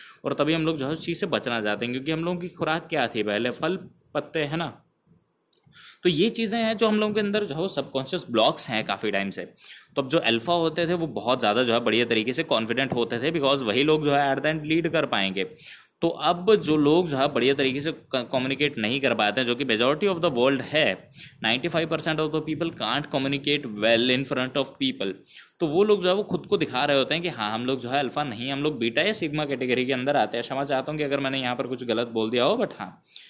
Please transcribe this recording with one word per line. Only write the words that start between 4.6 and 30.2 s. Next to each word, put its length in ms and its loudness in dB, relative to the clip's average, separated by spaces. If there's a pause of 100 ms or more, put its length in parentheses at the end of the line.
तो 60 2
ये 220 4
चीज़ें 280 -2
हैं 180 0
जो 120 2
हम 120 2
लोगों 140 0
के 60 0
अंदर 240 0
जो 100 -6
है 60 -2
वो 80 0
सबकॉन्शियस 640 -4
ब्लॉक्स 380 4
हैं 160 -2
काफ़ी 260 -2
टाइम 200 0
से। 140 -8 (520)
तो 60 2
अब 60 -8
जो 100 2
अल्फा 340 2
होते 340 2
थे 80 0
वो 120 -2
बहुत 340 0
ज़्यादा 220 4
जो 100 2
है 80 4
बढ़िया 240 4
तरीके 280 2
से 100 0
कॉन्फिडेंट 500 0
होते 260 0
थे, 140 -2
because 300 2
वही 200 2
लोग 220 4
जो 80 2
है 220 2
at 80 -2
the 100 2
end 140 -6
लीड 220 0
कर 180 0
पाएंगे। 400 0 (560)
तो 60 4
अब 460 2
जो 220 4
लोग 320 6
जो 80 -2
है 160 4
बढ़िया 220 4
तरीके 260 0
से 120 -4
क-, 400 -6
कम्युनिकेट 460 0
नहीं 220 0
कर 140 2
पाते 260 2
हैं, 60 0
जो 80 2
कि 100 -4
majority 440 2
of 120 0
the 100 2
world 320 4
है, 480 0 (340)
ninety 300 0
five 140 0
percent 320 -2
of 100 0
the 120 -2
people 300 -4
can't 380 -2
communicate 580 -2 (140)
well 340 4
in 120 -2
front 300 -2
of 140 -2 (100)
people, 300 -2 (480)
तो 60 2
वो 180 2
लोग 180 4
जो 60 2
है 60 4
वो 80 0
खुद 240 -4
को 100 0
दिखा 280 0
रहे 140 4
होते 160 2
हैं 80 -2
कि 60 -4
हाँ 240 -4
हम 140 -4
लोग 140 -2
जो 80 -8
है 100 0
अल्फा 260 -2
नहीं, 260 -6
हम 120 -4
लोग 160 -2
बीटा 240 0
या 100 0
सिग्मा 320 -2
कैटेगरी 420 0
के 60 -2
अंदर 240 0
आते 200 0